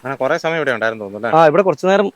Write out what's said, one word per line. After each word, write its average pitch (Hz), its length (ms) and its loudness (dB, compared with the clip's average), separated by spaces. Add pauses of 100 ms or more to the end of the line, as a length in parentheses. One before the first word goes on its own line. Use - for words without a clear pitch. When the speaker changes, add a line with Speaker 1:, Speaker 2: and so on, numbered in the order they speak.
Speaker 1:
അങ്ങനെ 131 220 -8
കുറേ 143 220 0
സമയം 165 160 -2
ഇവിടെ 135 160 -2
ഉണ്ടായിരുന്നു 110 280 -4
തോന്നുന്നു, 104 240 -8
അല്ലേ? 156 120 2
Speaker 2:
ആ, 160 100 8
ഇവിടെ 175 180 2
കുറച്ച് 170 220 -2
നേരം 196 260 2